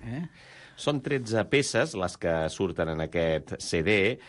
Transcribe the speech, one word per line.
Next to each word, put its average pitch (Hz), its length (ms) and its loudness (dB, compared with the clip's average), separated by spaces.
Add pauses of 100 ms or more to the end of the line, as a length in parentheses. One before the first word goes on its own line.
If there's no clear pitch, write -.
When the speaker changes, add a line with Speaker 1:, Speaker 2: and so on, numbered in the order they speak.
Speaker 1:
eh? 139 240 -6 (500)
Speaker 2:
Són 147 220 -2
tretze 120 460 0
peces 135 480 2
les 90 240 -4
que 80 320 0
surten 85 400 0
en 80 100 -2
aquest 80 580 0
C - 240 0
D, 104 360 2 (100)